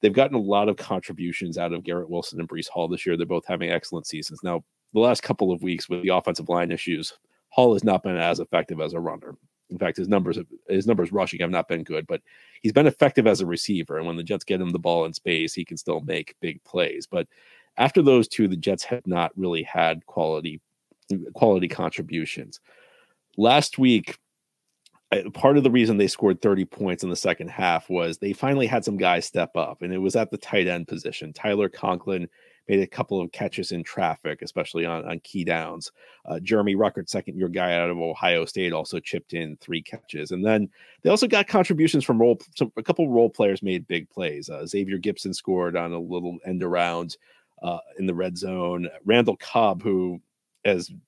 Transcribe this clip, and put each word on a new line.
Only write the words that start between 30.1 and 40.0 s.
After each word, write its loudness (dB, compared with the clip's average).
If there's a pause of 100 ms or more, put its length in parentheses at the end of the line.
at 0
the -8
tight 0
end -4
position. -10
Tyler 0
Conklin -4 (400)
made 4
a 0
couple -4
of -6
catches -6
in -6
traffic, -4
especially -4
on, -6
on -8
key -6
downs. -4 (360)
Uh, -6
Jeremy 2
Ruckert, 0
second-year -4
guy 0
out 0
of -4
Ohio 0
State, -2
also -4
chipped -8
in -6
three -6
catches. -12